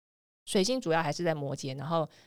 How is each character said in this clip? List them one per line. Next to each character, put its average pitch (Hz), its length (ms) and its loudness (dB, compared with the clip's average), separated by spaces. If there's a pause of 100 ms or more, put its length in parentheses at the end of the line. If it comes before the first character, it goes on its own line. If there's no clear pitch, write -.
(460)
水 190 180 4
星 254 160 0
主 170 120 -2
要 165 100 4
还 151 100 0
是 175 120 -4
在 160 100 2
摩 139 240 -4
羯， 135 180 -6
然 139 120 -8
后 165 200 0 (200)